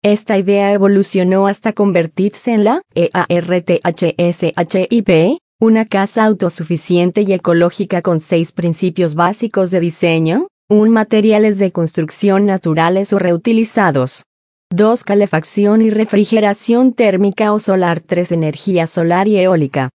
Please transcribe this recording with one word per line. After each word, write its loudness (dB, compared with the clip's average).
Esta 0
idea 0
evolucionó 2
hasta -4
convertirse -2
en 2
la 0
E -2
A -2
R -2
T -2
H -2
S -2
H -2
I 0
P, 2
una 2
casa 0
autosuficiente 0
y 0
ecológica 0
con 0
seis -2
principios -2
básicos -2
de 0
diseño: 0
un, 4
materiales 2
de 0
construcción -2
naturales 0
o 0
reutilizados. 0
Dos, 0
calefacción 0
y 2
refrigeración 0
térmica 0
o 0
solar. 0
Tres, -4
energía -2
solar 0
y 2
eólica. 0